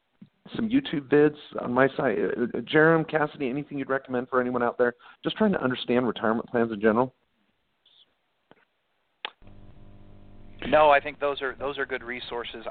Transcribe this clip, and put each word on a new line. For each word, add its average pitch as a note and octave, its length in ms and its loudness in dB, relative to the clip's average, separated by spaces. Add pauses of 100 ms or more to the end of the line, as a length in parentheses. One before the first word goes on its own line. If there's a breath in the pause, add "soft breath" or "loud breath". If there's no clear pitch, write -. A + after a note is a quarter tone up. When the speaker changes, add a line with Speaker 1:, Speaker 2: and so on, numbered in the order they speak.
(560)
Speaker 1:
some A2+ 140 -4
YouTube C#3 400 -2
vids D3 260 4 (260)
on B2 120 -6
my C3 140 4 (100)
site? C3 200 0
Uh, G#2+ 260 -2
uh, A#2+ 180 -4
Jerem, D#3 460 4
Cassidy, D3 420 -4
anything C#3+ 280 -8
you'd C3+ 120 -8
recommend C3 400 -4
for B2+ 100 2
anyone B2 240 -2
out A#2+ 140 -2
there A#2+ 180 2 (260 loud breath)
just D#3+ 140 -4
trying G#3+ 160 2
to F3 100 0
understand B2+ 460 0
retirement A2+ 420 -2
plans A#2 220 0
in G#2+ 80 -6
general? A2+ 340 2 (3500)
Speaker 2:
No, D3+ 240 6
I C#3 80 6
think C#3+ 200 -12
those C#3+ 220 -4
are, B2+ 140 -6
those C#3 240 -8
are C3+ 80 -4
good B2+ 160 -8
resources. A#2+ 680 -10